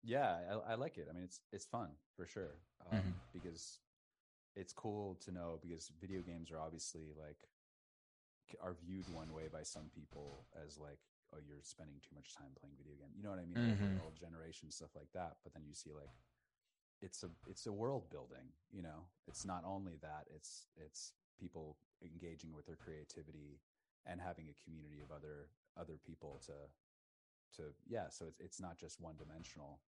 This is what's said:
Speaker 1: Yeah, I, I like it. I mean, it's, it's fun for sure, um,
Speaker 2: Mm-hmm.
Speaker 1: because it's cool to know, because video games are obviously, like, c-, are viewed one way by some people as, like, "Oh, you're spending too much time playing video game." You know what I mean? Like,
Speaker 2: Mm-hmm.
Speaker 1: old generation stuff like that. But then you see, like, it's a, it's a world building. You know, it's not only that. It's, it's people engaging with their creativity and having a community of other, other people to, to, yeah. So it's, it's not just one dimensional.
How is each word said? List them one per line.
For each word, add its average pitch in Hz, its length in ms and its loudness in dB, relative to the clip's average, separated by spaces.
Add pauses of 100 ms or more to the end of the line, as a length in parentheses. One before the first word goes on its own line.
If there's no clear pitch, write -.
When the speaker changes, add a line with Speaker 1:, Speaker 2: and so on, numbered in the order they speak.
Speaker 1:
Yeah, 117 340 10 (300)
I, 113 60 8
I - 20 8
like 135 220 2
it. 76 120 0
I 80 40 -2
mean, 87 100 0
it's, 90 160 -4 (120)
it's 98 140 0
fun 107 240 2 (260)
for 92 100 -2
sure, 82 300 0 (360)
um, 107 80 12
Speaker 2:
Mm-hmm. 95 100 8 (240)
Speaker 1:
because 85 460 -4 (760)
it's 98 180 -2
cool 104 520 4
to 95 60 0
know, 85 300 2
because 82 380 -2
video 95 220 2
games 85 300 -2
are 80 80 0
obviously, 80 600 0
like, 76 180 -6 (1120)
c-, - 120 -8
are 90 140 2 (100)
viewed 92 280 0
one 80 200 -2
way 78 180 0
by 78 120 -2
some 78 300 -4
people 71 520 -6 (200)
as, - 120 -10
like, 73 220 -8 (340)
"Oh, 78 120 -6
you're 71 160 -8
spending 73 400 -8
too - 140 -14
much 71 180 -10
time 69 160 -10 (100)
playing 71 180 -12
video 71 180 -10
game." - 200 -10
You 101 80 -2
know 104 60 2
what 95 100 2
I 87 60 -2
mean? 117 240 8
Like, 107 100 10
Speaker 2:
Mm-hmm. 95 260 8
Speaker 1:
old 80 100 -6
generation 80 560 -6
stuff - 240 -6
like 76 180 -10
that. 85 300 0
But - 100 -12
then 80 140 -8
you 73 80 -6
see, - 180 -6
like, 71 160 -6 (920)
it's - 220 -4
a, 92 60 -2 (180)
it's 92 200 -4
a 110 40 2
world 110 380 4
building. 65 380 -8 (240)
You 95 100 -4
know, 80 240 -4 (220)
it's - 180 -2
not 90 200 4
only 95 360 0
that. 78 320 -4
It's, - 340 -10 (100)
it's - 340 -6 (280)
people 78 380 -4 (240)
engaging 82 520 -4
with 76 120 -8
their 80 120 -6
creativity 76 840 -6 (460)
and 90 160 0
having 85 280 0
a 71 140 -12
community 76 400 -8
of 73 120 -8
other, 73 340 -6 (300)
other 80 260 -4
people 78 420 -6
to, 73 80 -6 (1000)
to, 78 120 -2 (180)
yeah. 104 220 4
So - 160 -6
it's, 80 140 -8
it's - 220 -6
not 85 160 -2
just - 240 -8
one 80 180 -4
dimensional. 78 680 -8